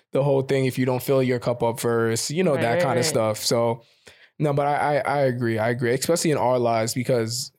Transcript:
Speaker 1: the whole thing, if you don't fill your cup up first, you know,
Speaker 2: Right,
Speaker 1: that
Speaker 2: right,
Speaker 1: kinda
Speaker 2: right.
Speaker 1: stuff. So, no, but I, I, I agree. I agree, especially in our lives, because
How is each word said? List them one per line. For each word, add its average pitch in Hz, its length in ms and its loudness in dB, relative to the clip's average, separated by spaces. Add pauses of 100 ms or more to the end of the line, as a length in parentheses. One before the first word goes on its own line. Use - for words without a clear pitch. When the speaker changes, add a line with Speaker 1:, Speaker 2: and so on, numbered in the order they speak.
(120)
Speaker 1:
the 135 100 0
whole 135 200 2
thing, 135 240 0
if 127 120 -2
you 127 60 2
don't 127 180 -2
fill 135 200 2
your 123 160 0
cup - 240 -2
up 117 180 -2
first, 113 500 0
you 170 140 -2
know, 160 100 2
Speaker 2:
Right, 127 80 0
Speaker 1:
that 117 120 0
Speaker 2:
right, - 80 0
Speaker 1:
kinda 135 140 0
Speaker 2:
right. 123 80 0
Speaker 1:
stuff. 110 340 0
So, 117 440 0 (560)
no, 147 140 0
but 143 140 0
I, 147 320 0
I, - 0 -
I 143 240 0
agree. 120 360 0
I 110 120 0
agree, 120 240 0
especially 165 380 0
in 135 60 0
our 123 200 2
lives, 113 340 0
because 120 680 -2